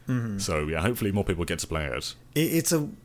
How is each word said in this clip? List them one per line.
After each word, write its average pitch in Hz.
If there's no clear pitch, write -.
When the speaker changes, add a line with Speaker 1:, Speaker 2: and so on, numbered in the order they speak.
Speaker 1:
Mm-hmm. 113
Speaker 2:
So 82
yeah, 80
hopefully 110
more 101
people 87
get 82
to -
play 78
it. 65
Speaker 1:
It, 147
it's 165
a, 151